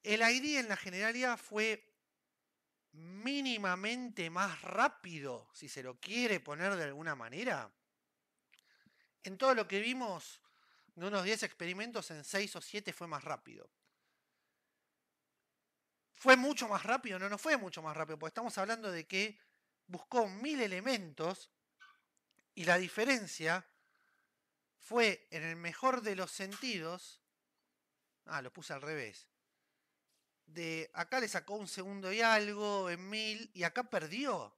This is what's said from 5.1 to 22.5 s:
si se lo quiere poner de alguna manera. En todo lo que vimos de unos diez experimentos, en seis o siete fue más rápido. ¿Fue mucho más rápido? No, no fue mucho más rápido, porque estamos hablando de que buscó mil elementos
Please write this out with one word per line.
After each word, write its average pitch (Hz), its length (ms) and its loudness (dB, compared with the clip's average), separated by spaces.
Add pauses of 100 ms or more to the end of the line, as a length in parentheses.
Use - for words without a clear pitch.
si 147 160 -16
se 135 140 -10
lo 127 160 -10
quiere 220 400 0
poner 160 360 -2
de 165 100 0
alguna 147 280 -4
manera. 131 580 -4 (1500)
En 190 160 -10
todo 262 160 6
lo 214 140 2
que 190 120 0
vimos 226 600 -4 (540)
de 170 100 -8
unos 202 180 0
diez 214 200 2
experimentos, 196 680 -6
en 156 140 -12
seis 196 320 -2
o 170 60 -8
siete 202 320 -6
fue 170 140 -10
más 147 160 -4
rápido. 117 460 -10 (2500)
¿Fue 262 220 12
mucho 254 320 2
más 202 160 0
rápido? 226 360 0
No, 196 100 0
no 208 80 -2
fue 311 200 4
mucho 180 260 -4
más 151 120 -4
rápido, 156 220 -4
porque 156 140 -6
estamos 226 260 -6
hablando 214 340 -2
de 165 140 -4
que 208 340 -2 (460)
buscó 214 420 0
mil 254 340 -2
elementos 190 880 -2 (1040)